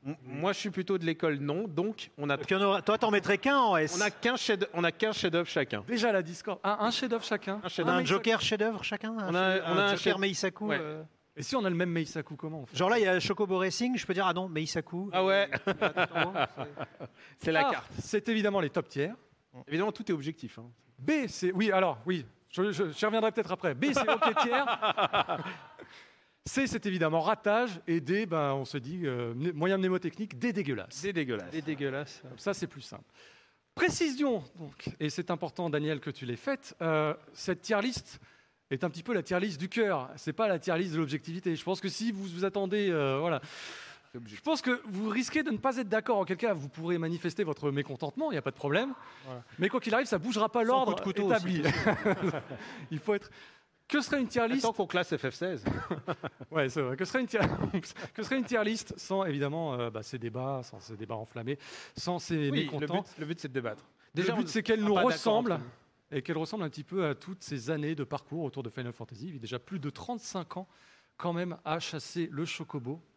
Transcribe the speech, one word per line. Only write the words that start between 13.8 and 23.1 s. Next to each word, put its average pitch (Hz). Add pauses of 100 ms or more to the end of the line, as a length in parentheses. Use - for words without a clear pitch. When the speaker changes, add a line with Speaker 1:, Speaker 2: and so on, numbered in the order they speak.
Speaker 2:
je -
peux 190
dire, 185
ah 175
non, 185
Meisaku, 170
Speaker 1:
Ah 185
ouais. 196
Speaker 2:
euh, -
il 196
est -
Speaker 1:
<laughs> 208
Speaker 2:
complètement, 170 (220)
c'est 147 (320)
Speaker 1:
C'est 165
la 160
Speaker 3:
Ah, 247
Speaker 1:
carte. 135
Speaker 3:
c'est -
évidemment 208
les 151
top 160
tiers. 156 (520)
Speaker 1:
Évidemment, 175
tout 214
est -
objectif, 143
hein. 117 (340)
Speaker 3:
B, 131 (160)
c'est, 180
oui, 196
alors, 185
oui, 175 (280)
je, 202
je, 165
j'y 170
reviendrai 220